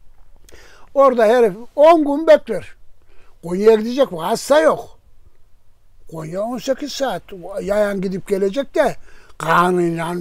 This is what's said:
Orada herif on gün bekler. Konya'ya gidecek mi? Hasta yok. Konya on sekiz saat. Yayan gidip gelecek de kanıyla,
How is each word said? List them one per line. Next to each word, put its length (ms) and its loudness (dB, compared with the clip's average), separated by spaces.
Orada 320 4
herif 280 4
on 280 6
gün 220 -2
bekler. 480 2
Konya'ya 340 2
gidecek 360 -2
mi? 60 -10
Hasta 420 0
yok. 380 0
Konya 320 -10
on 160 -6
sekiz 340 -6
saat. 300 -4
Yayan 380 0
gidip 280 -6
gelecek 460 -2
de 220 0
kanıyla, 840 0